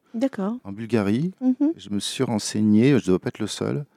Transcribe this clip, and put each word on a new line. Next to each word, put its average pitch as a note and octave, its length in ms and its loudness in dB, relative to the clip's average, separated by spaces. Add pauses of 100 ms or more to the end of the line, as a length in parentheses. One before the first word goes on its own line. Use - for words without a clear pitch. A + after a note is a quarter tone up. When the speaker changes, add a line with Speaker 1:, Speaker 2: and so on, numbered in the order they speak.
(160)
Speaker 1:
D'accord. A3+ 480 -4
Speaker 2:
en G2+ 80 -14
Bulgarie. A2 680 0
Speaker 1:
Mhm. C4 360 2
Speaker 2:
Je G2 140 -18
me G2+ 80 -2
suis - 240 -4
renseigné, A2 760 2
je - 60 -6
dois F#2 140 4
pas - 100 -6
être - 100 -14
le G#2+ 80 -4
seul. B2+ 380 -6 (120)